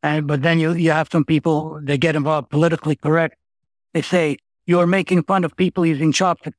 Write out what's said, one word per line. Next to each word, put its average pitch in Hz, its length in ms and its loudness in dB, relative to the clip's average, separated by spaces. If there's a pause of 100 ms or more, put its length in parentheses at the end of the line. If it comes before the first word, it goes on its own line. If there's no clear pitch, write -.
And, 151 240 -2
but 143 160 -2
then 165 160 2
you, 160 140 0
you 170 200 0
have 156 180 0
some 160 140 0
people, 156 580 -2
they 143 160 -2
get 156 180 0
involved, 151 340 -2
politically 156 460 0
correct. 156 400 0 (560)
They - 100 -2
say, 160 360 0 (280)
You're 175 200 4
making 180 380 0
fun 190 200 0
of 160 120 -6
people 185 280 0
using 160 280 2
chopsticks. 170 460 -2